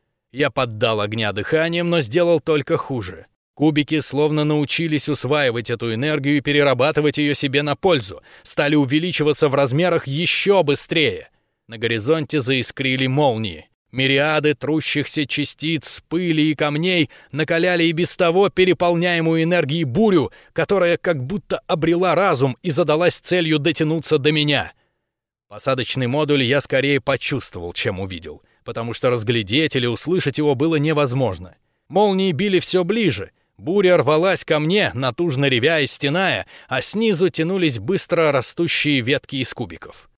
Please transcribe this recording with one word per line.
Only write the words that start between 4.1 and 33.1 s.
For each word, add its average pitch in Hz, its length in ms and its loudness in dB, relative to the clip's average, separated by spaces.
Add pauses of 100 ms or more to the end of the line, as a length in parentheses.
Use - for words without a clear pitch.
научились 151 640 -2
усваивать 127 640 0
эту 117 220 -4
энергию 143 440 0
и 143 40 0
перерабатывать 147 800 2
её 147 160 0
себе 139 280 -2
на 147 120 -2
пользу, 131 480 0 (220)
стали 151 320 0
увеличиваться 151 720 2
в 131 80 -2
размерах 147 500 0
ещё 175 560 2
быстрее. 139 680 -2 (360)
На 113 120 -16
горизонте 120 600 0
заискрили 131 680 -2
молнии. 110 600 -2 (240)
Мириады 143 640 2
трущихся 147 720 -4
частиц, - 800 -4
пыли 160 420 0
и 151 40 0
камней 156 560 0 (200)
накаляли 170 540 0
и 170 80 2
без 165 240 -2
того 180 320 4
переполняемую 170 920 2
энергией 165 420 0
бурю, 165 480 2 (220)
которая 175 420 2
как 160 260 -2
будто 170 440 -6
обрела 170 480 2
разум 139 480 2
и 180 80 -2
задалась 156 480 2
целью 160 400 0
дотянуться 156 580 0
до 147 160 2
меня. 147 400 0 (760)
Посадочный 127 580 -4
модуль 143 360 0
я 127 200 2
скорее 139 400 0
почувствовал, 113 720 -4
чем 95 260 -4
увидел, 82 420 -12 (220)
потому 117 300 -8
что 131 160 0
разглядеть 120 640 0
или 123 80 0
услышать 147 540 -2
его 147 160 2
было 156 220 0
невозможно. 131 800 -2 (340)
Молнии 190 440 2
били 180 280 0
всё 180 240 0
ближе — 170 480 -2 (260)